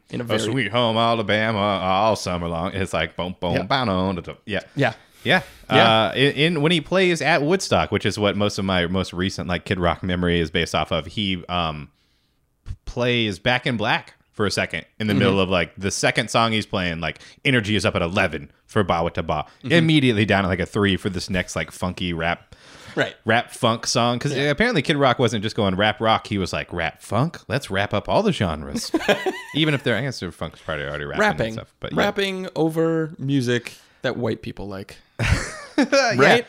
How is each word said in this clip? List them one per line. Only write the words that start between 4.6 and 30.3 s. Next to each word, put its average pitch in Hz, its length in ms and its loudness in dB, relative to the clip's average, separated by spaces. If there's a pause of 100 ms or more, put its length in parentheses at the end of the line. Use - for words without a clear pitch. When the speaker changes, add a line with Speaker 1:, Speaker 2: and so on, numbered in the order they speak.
Speaker 1:
Yeah. 131 160 0 (320)
Speaker 2:
Yeah. 165 180 2 (280)
Speaker 1:
Yeah. 113 200 6 (200)
Speaker 2:
Uh, - 40 -6
in, 131 200 4
in, 156 280 0
when 160 100 4
he 170 80 2
plays 180 420 2
at 143 200 2
Woodstock, 143 480 2
which 101 160 0
is 98 120 -2
what 101 180 2
most 104 220 0
of 101 60 -2
my 92 240 2
most 92 240 -2
recent, 90 360 -4
like, 87 160 -2
Kid 92 160 -2
Rock 85 220 0
memory 90 380 0
is 80 100 -2
based 82 240 -2
off 78 180 0
of, 80 140 -2
he, 95 400 -4
um, 80 420 -4 (960)
plays 120 540 -2
Back 123 280 0
in 127 100 -2
Black 127 380 -2 (180)
for 104 140 0
a 92 40 0
second 90 340 -4 (140)
in 110 80 -4
the 107 60 0
Speaker 1:
Mm-hmm. 95 60 2
Speaker 2:
middle 98 220 4
of, 90 100 2
like, 87 260 0
the 95 140 -4
second 127 400 -2
song 113 220 2
he's 107 140 -2
playing, 90 340 -2
like, 78 200 -6 (240)
energy 110 320 2
is 92 80 2
up 104 100 2
at 92 80 2
eleven 85 480 -2 (160)
for 107 160 0
Ba 90 120 0
Wata 85 320 -2
Ba. 76 180 -2 (180)
Speaker 1:
Mm-hmm. 123 100 -4
Speaker 2:
Immediately 147 520 4
down 98 200 4
at, 101 40 0
like, 95 120 0
a 85 60 -2
three 101 300 2
for 107 140 -4
this 90 200 -6
next, 90 240 -2
like, 80 160 -4
funky 90 420 -6
rap, 82 440 -4 (400)
Speaker 1:
Right. 123 180 -2 (100)
Speaker 2:
rap 113 280 0
funk 117 340 0
song. 120 320 2
'Cause 143 160 -4
Speaker 1:
Yeah. 135 160 0
Speaker 2:
apparently 202 320 0
Kid 156 140 0
Rock 135 220 4
wasn't 113 240 2
just 107 140 -4
going 98 200 2
rap 104 240 2
rock. 110 260 2
He 107 100 -2
was 90 160 -2
like, 73 220 -6
"Rap 82 260 -4
funk? 131 380 -2 (100)
Let's 120 220 -4
wrap 101 240 -2
up 101 140 -2
all 160 140 2
the 214 100 2
genres." 76 580 -4 (340)
Speaker 1:
<laughs> - 300 -6
Speaker 2:
Even 156 180 2
if 135 100 -2
they're, 120 140 0
I 110 60 -2
guess 135 180 -6
their 90 120 -6